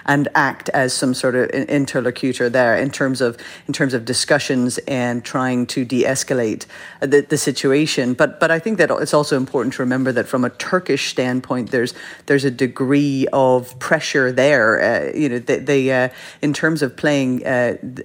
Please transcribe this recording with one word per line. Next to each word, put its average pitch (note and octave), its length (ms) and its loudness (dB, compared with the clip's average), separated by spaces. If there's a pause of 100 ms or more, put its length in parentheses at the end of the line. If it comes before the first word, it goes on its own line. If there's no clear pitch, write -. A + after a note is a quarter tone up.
and C#3+ 280 2
act C#3 360 0
as B2+ 240 0
some B2+ 200 0
sort B2+ 220 0
of B2 180 2
in-, C3+ 140 -2
interlocutor B2+ 800 -2
there A#2 280 4
in C3+ 140 0
terms C3 280 -2
of, A#2+ 180 0 (300)
in C#3 60 -4
terms C3+ 200 0
of A2+ 120 -4
discussions B2+ 720 0 (100)
and B2 380 -2
trying B2+ 420 -2
to C3+ 160 -4
de-escalate B2 800 -2 (360)
the, C#3+ 260 4
the D3+ 100 0
situation. C#3 760 0
But, D3 260 0
but D#3+ 120 4
I E3 60 2
think G#3+ 200 -2
that E3 120 4
it's - 240 -2
also D3 220 2
important C3 380 -2
to - 80 -6
remember C3 320 0
that A2+ 160 -2
from B2+ 160 0
a A#2+ 40 -2
Turkish F3+ 600 -2
standpoint, B2+ 640 -4
there's, B2 220 0 (340)
there's C#3 180 2
a C3+ 60 0
degree C3+ 840 0
of B2+ 460 2
pressure C#3+ 520 0
there. B2 500 4
Uh, F2 320 2
you D3 140 0
know, A#2+ 120 -4
they, A#2+ 200 0
they, C3+ 320 2 (140)
uh, - 20 2 (340)
in D3 120 0
terms D#3+ 280 0
of B2+ 140 -2
playing, C3+ 500 0
uh, B2 300 2 (300)